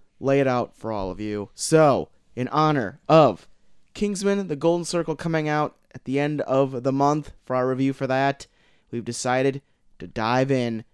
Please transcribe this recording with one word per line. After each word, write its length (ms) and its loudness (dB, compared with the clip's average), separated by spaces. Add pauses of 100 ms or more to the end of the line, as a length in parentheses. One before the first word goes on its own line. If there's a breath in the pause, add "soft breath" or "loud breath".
(200)
lay 200 2
it 60 2
out 280 -2
for 160 -10
all 200 -6
of 100 -10
you. 340 -8
So, 540 2 (260)
in 140 -6
honor 500 0 (120)
of 360 6 (460)
Kingsman, 560 -2
The 80 -4
Golden 300 2
Circle 300 -4
coming 340 -2
out 260 0 (180)
at 120 -18
the 120 -2
end 220 -2
of 420 0
the 100 0
month 400 2 (120)
for 100 -6
our 140 0
review 240 0
for 140 -6
that, 400 0 (440)
we've 140 -8
decided 560 -2 (380)
to 80 -14
dive 440 0
in 440 -2